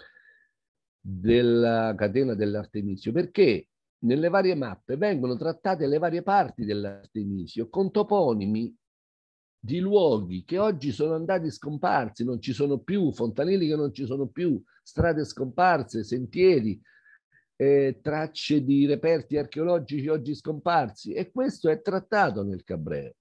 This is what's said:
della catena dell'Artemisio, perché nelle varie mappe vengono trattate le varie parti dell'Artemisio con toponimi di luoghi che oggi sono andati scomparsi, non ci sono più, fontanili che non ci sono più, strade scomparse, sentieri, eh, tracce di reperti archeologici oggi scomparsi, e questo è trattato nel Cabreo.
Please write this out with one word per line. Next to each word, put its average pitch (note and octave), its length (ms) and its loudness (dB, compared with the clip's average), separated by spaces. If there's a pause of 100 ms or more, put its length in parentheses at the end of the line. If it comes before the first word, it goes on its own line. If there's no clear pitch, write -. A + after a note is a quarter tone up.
(1000)
della A2+ 960 2
catena A2+ 380 0
dell'Artemisio, G#2 800 -4
perché E3 560 2 (360)
nelle D3 240 2
varie F#3 260 2
mappe B2 420 -6
vengono C#3+ 400 -2
trattate E3 500 -2
le D3 120 2
varie E3+ 240 -2
parti F3 420 0
dell'Artemisio G2+ 1040 -6
con F#3+ 220 -2
toponimi A#2 840 0 (840)
di C#3 200 -4
luoghi B2+ 640 2
che F3 140 -4
oggi D#3 340 0
sono D3+ 220 -2
andati E3 360 -2
scomparsi, C3 760 -2
non A#2+ 160 -4
ci C3+ 120 -4
sono C#3+ 260 0
più, F3 340 0
fontanili D3+ 540 0
che D3+ 100 0
non D3 160 -2
ci C3+ 140 -8
sono C3 220 -4
più, E3 340 -2 (200)
strade D#3 420 0
scomparse, C3+ 800 0
sentieri, B2+ 760 2 (800)
eh, C#3 400 4
tracce D3+ 640 -2
di C#3 240 4
reperti D3 500 0
archeologici D3 720 -2
oggi D3 260 -2
scomparsi, D3+ 800 -2
e F3+ 200 -6
questo B3+ 360 -2
è D#3 140 2
trattato F#3 640 0
nel F#2+ 180 -6
Cabreo. D#2 580 -8